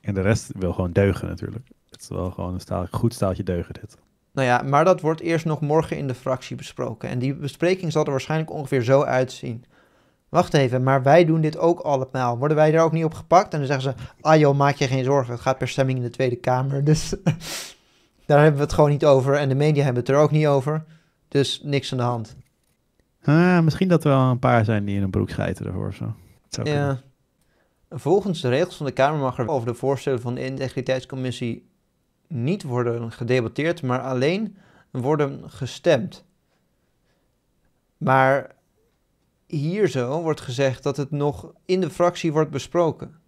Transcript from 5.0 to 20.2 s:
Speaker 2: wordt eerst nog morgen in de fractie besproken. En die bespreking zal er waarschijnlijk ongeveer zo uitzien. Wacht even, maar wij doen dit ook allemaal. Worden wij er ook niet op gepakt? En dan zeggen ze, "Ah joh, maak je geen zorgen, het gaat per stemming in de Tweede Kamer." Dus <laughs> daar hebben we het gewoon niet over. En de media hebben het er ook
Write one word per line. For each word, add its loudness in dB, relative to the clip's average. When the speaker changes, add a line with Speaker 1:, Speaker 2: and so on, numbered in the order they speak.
Speaker 2:
wordt -2
eerst -2
nog -4
morgen 0
in -6
de -4
fractie -6
besproken. -10
En -4
die -2
bespreking -2
zal 2
er -4
waarschijnlijk -2
ongeveer -2
zo 4
uitzien. -4
Wacht 0
even, 2
maar 2
wij 6
doen 2
dit -2
ook 2
allemaal. -2
Worden 0
wij 6
er 4
ook 4
niet 0
op -2
gepakt? 2
En -4
dan -4
zeggen -2
ze, -10
"Ah 6
joh, 6
maak 2
je 0
geen 0
zorgen, 0
het -10
gaat 0
per -4
stemming 0
in -4
de -6
Tweede 0
Kamer." -2
Dus 2
<laughs> -20
daar 6
hebben 6
we 0
het -4
gewoon 4
niet 0
over. 6
En 0
de 2
media 2
hebben 0
het 0
er 4
ook 6